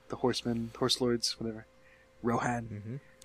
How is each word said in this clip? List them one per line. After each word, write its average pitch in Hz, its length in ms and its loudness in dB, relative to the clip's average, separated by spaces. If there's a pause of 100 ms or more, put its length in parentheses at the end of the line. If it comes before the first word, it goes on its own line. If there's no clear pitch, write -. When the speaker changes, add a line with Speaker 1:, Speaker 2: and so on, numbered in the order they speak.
Speaker 1:
the 117 80 -4
horsemen, 117 600 0
horse 127 220 2
lords, 120 400 2
whatever. 110 260 -6 (560)
Rohan. 120 500 0
Speaker 2:
Mm-hmm. 107 240 -6 (280)